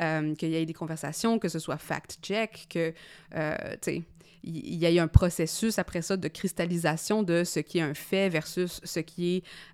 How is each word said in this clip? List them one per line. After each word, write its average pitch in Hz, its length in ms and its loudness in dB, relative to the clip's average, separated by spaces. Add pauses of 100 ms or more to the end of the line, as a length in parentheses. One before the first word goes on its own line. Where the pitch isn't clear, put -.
euh, 156 340 0
qu'il 160 160 -2
y 160 60 0
ait 165 100 0
des 160 80 -4
conversations, 165 640 0
que 180 100 0
ce 160 100 -2
soit 156 200 -4
fact-check, - 880 -4
que, 165 240 -2 (420)
euh, 156 220 -2 (240)
tu - 120 -2
sais, 170 100 -4 (400)
il, 165 140 -8
il - 180 -6
y 165 100 0
ait 170 140 8
un 165 100 4
processus 175 720 2
après 175 240 -2
ça 196 160 0
de 170 100 -2
cristallisation 175 920 0
de 170 220 4
ce 165 160 -2
qui - 180 -2
est 165 40 2
un 151 120 0
fait 196 340 2
versus 180 560 -2
ce 165 160 -4
qui 175 360 0
est, 185 80 -2 (300)